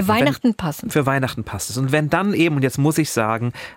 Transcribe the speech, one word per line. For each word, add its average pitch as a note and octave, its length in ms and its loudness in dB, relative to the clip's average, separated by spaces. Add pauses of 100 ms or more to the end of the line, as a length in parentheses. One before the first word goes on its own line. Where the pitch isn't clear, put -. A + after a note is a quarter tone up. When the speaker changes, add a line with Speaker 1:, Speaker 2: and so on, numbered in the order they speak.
Speaker 1:
Für F#3+ 60 0
Weihnachten A#3+ 400 2
Speaker 2:
Wenn, A3 80 2
Speaker 1:
passen. E3 340 -6
Speaker 2:
für C#3+ 160 2
Weihnachten C3 380 -2
passt - 260 -8
es. G#2 80 -8
Und C3 140 0
wenn D3+ 180 2
dann F#3+ 240 2
eben, D#3+ 220 2
und C3+ 60 2
jetzt C3 160 0
muss C#3+ 200 2
ich D#3 140 0
sagen, A2+ 400 0 (240)